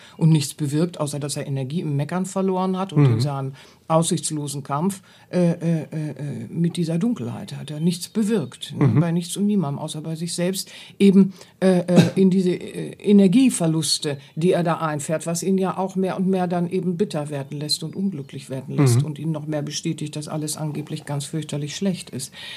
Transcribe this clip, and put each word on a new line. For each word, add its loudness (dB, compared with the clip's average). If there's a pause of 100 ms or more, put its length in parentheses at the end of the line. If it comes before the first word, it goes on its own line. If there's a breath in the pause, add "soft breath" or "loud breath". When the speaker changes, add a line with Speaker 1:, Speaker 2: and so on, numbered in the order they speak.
(160 loud breath)
Speaker 1:
und 6
nichts 2
bewirkt, 0
außer -2
dass -6
er -6
Energie -4
im -2
Meckern -2
verloren 0
hat -4
und 6
Speaker 2:
Mhm. 6
Speaker 1:
in 0
seinem -2 (340 loud breath)
aussichtslosen 0
Kampf, -2 (280 loud breath)
äh, 4
äh, 0
äh, -6
äh, -10 (340)
mit -2
dieser -2
Dunkelheit -4
hat -12
er -8
nichts -2
bewirkt, -2
ne, 4
Speaker 2:
Mhm. 4
Speaker 1:
bei 2
nichts -4
und 0
niemandem, 0
außer -8
bei -6
sich -8
selbst, -2 (280 loud breath)
eben, 8 (260 loud breath)
äh, 4
äh, 6
in 6
diese, 4
äh, -8
Energieverluste, 4 (180 loud breath)
die 2
er 2
da 0
einfährt, -4
was -4
ihn 2
ja -2
auch -4
mehr 0
und 0
mehr 2
dann 0
eben -2
bitter -2
werden -8
lässt -4
und -10
unglücklich -6
werden -8
lässt 6
Speaker 2:
Mhm. 2
Speaker 1:
und -6
ihn -4
noch -6
mehr -4
bestätigt, -6
dass -8
alles -4
angeblich -6
ganz -6
fürchterlich -6
schlecht -4
ist. -10 (240 loud breath)